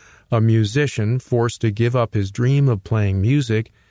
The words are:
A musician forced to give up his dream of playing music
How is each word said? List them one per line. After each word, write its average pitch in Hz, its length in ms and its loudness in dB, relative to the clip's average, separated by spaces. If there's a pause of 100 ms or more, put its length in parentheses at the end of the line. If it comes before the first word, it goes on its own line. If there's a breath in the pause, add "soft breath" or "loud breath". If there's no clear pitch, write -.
(320 soft breath)
A 113 100 2
musician 113 760 0
forced 120 440 -2
to 113 100 0
give 120 240 0
up 117 180 -2
his 98 160 -2
dream 135 400 0
of 101 140 -2
playing 101 360 0
music 113 520 0 (200 soft breath)